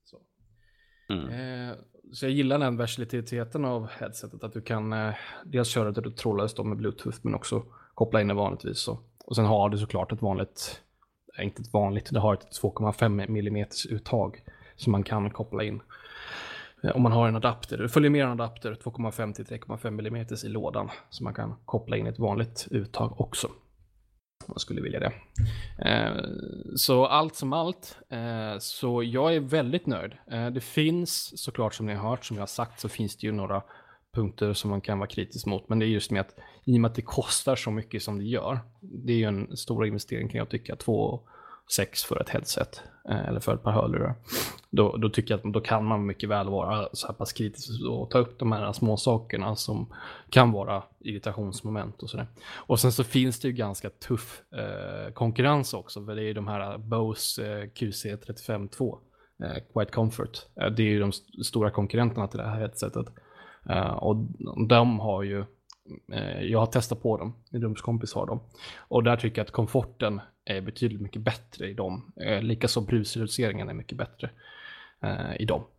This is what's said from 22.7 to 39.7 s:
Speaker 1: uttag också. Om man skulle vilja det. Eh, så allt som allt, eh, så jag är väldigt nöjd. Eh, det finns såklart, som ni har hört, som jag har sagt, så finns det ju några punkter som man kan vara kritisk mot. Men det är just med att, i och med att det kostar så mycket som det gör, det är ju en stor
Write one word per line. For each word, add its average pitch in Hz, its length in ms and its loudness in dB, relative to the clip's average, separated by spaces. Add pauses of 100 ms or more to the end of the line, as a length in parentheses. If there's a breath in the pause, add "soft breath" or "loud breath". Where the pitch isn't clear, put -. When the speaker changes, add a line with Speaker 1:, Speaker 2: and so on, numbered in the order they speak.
Speaker 1:
uttag 113 500 -2
också. - 260 -2 (1000)
Om - 80 -12
man - 60 -8
skulle - 220 -6
vilja - 180 -6
det. - 140 -2 (760 loud breath)
Eh, 55 340 0 (520)
så 127 300 6
allt 151 300 4
som 135 180 -2
allt, 165 440 -2 (120)
eh, 113 500 -4
så 120 440 -2
jag 131 320 2
är 156 40 4
väldigt 139 460 0
nöjd. 101 260 -2 (200)
Eh, 117 180 -2
det 123 120 -4
finns - 840 0
såklart, 117 300 -2
som 110 120 -6
ni 107 80 -2
har 101 160 -2
hört, 123 160 -4
som 110 120 -6
jag 101 40 -6
har 101 60 -6
sagt, - 320 -6
så 110 100 -6
finns 104 280 -4
det 110 100 -4
ju 107 60 -2
några 98 280 -2 (540 loud breath)
punkter 104 380 0
som 104 160 -2
man 98 120 0
kan 101 180 -2
vara 98 100 -4
kritisk - 360 -6
mot. 98 240 -4
Men 110 100 4
det 110 60 4
är - 20 2
just 107 240 0
med 98 100 2
att, - 140 -6 (300 loud breath)
i 123 120 6
och 117 40 8
med 113 80 6
att 113 60 -8
det 120 60 -4
kostar - 540 0
så 117 160 -2
mycket 107 320 -6
som 104 140 -4
det 101 80 -4
gör, 117 340 0 (220)
det 123 320 -2
är 117 40 6
ju 113 80 4
en 104 320 -2
stor 113 280 -2